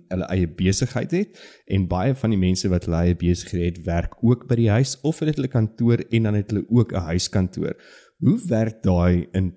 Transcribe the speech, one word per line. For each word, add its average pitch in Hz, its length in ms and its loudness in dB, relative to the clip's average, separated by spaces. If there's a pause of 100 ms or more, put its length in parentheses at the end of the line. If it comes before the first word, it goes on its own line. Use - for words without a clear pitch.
hulle 92 200 -4
eie 92 200 0
besigheid - 600 -2
het 190 280 -4 (280)
en 98 220 0
baie 95 260 0
van 113 160 -2
die 104 80 2
mense 92 300 2
wat 90 160 0
hulle 85 120 -2
eie 87 200 2
besigheid 87 600 -2
het, 85 80 -16
werk 85 380 -2
ook 120 260 2
by 120 80 0
die 113 140 2
huis 131 320 0
of 156 160 -2
hulle 156 120 -2
het 147 60 -4
hulle 131 120 -2
kantoor 117 640 0
en 113 120 2
dan 104 120 0
het 101 160 -2
hulle 104 180 -2
ook 117 240 2
'n 95 80 -2
huiskantoor. 85 760 -2 (460)
Hoe 208 280 2
werk 110 340 -2
daai 90 500 2
in 92 240 -2